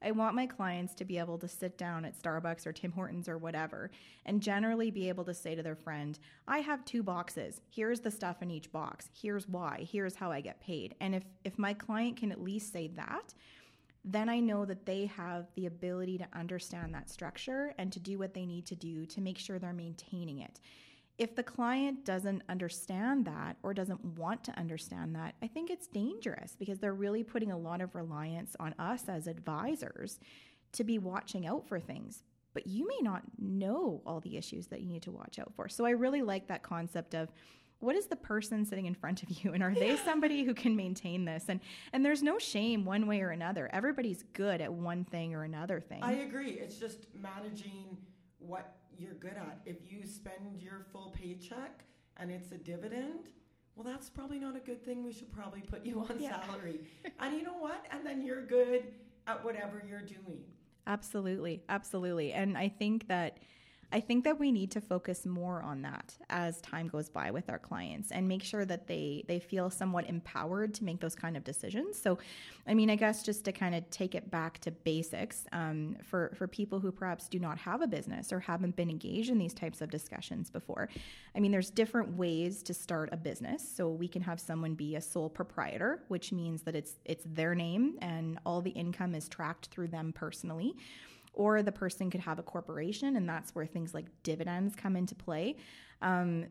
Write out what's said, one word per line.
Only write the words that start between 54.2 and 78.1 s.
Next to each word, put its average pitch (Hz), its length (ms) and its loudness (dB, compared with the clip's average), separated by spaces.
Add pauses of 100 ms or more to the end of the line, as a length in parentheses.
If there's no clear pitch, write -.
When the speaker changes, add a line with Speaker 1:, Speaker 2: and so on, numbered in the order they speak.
Speaker 2:
not 269 160 -4
a 262 40 -8
good 247 240 -8
thing. 247 220 -4
We 233 80 -6
should - 180 -14
probably 202 300 -8
put 202 240 -6
you 233 140 -2
on 220 200 -2
Speaker 1:
Yeah. 208 280 -2
Speaker 2:
salary. 185 320 -6 (240)
Speaker 1:
<laughs> - 160 -10
Speaker 2:
And 285 180 0
you 320 60 -4
know 349 160 -6
what? 311 320 -4
And 294 120 -6
then 277 220 -2
you're 254 180 -2
good 247 480 6 (360)
at 220 180 -2
whatever 208 420 -4
you're 202 140 -8
doing. 190 420 -10 (440)
Speaker 1:
Absolutely. 190 840 0
Absolutely. 180 640 2
And 196 240 4
I 190 120 4
think 214 380 2
that 175 300 2 (540)
I 220 100 6
think 247 240 6
that 302 120 6
we 285 140 6
need 196 200 4
to 214 100 0
focus 180 440 0
more 180 360 0
on 139 220 -2
that - 340 -8 (120)
as 170 300 0
time 165 280 -2
goes 151 200 -2
by 76 240 -2
with 151 180 -2
our - 100 -2
clients 87 520 -6
and 185 160 2
make 185 160 2
sure 202 220 0
that 175 220 -2
they, 147 420 -2
they 175 100 0
feel 180 300 0
somewhat 185 400 0
empowered 185 680 0
to - 80 -4
make 175 160 0
those 160 160 0
kind 165 220 -2
of - 80 -8
decisions. 262 540 -2
So, 180 180 6 (500)
I 214 60 6
mean, 220 160 10
I 208 80 8
guess 214 260 4
just 208 220 0
to 190 80 2
kind 185 200 2
of 170 160 0
take 185 240 0
it 175 160 -4
back 165 300 0
to 170 120 -2
basics, 165 800 0
um, 156 500 0
for, 175 320 2
for 185 120 0
people 202 340 0
who 190 100 4
perhaps 185 380 -2
do 185 100 2
not 160 200 0
have 196 220 0
a 330 60 6
business - 460 -2